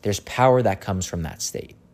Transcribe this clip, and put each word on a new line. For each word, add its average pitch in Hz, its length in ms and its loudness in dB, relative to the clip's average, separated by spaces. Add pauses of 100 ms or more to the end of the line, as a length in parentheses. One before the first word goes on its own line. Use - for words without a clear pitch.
There's 104 180 0
power 127 400 4
that 98 220 0
comes 92 240 -4
from 85 160 -6
that - 180 -10
state. - 360 -10 (180)